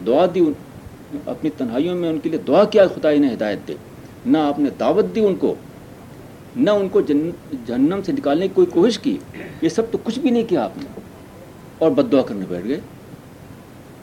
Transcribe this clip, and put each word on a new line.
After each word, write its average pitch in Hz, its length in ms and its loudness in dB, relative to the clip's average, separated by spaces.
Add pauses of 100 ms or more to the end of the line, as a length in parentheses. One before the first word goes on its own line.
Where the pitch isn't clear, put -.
دعا 131 180 4 (100)
دی 185 40 0
ان، 156 140 4 (720)
اپنی 156 320 -4
تنہائیوں 139 380 -2
میں 170 140 -2
ان 160 100 -2
کے 165 100 -4
لیے 156 180 -2
دعا 170 160 6
کیا 208 240 6
خدا 156 220 0
انہیں 143 240 4
ہدایت 101 340 -4
دے، 76 80 -8 (500)
نہ 135 120 4
آپ 147 220 0
نے 139 100 2 (100)
دعوت 160 260 2 (100)
دی 226 40 0
ان 196 160 2
کو، 90 200 0 (1000)
نہ 139 140 2
ان 196 200 2
کو 196 120 2
جن-، 151 540 -2 (100)
جہنم 139 400 0
سے 165 60 -4
نکالنے 143 360 0
کی 190 60 -6
کوئی 180 140 4
کوشش 190 320 2
کی، - 180 -2 (440)
یہ - 80 2
سب 226 220 -2
تو 190 120 -4
کچھ 233 160 -4
بھی 285 100 2
نہیں 233 140 2
کیا 175 200 0
آپ - 140 -6
نے، - 240 -14 (760)
اور 160 140 4
بد - 200 2
دعا 135 100 4
کرنے 101 280 -4
بیٹھ 90 180 -6
گئے۔ 147 120 -4 (1200)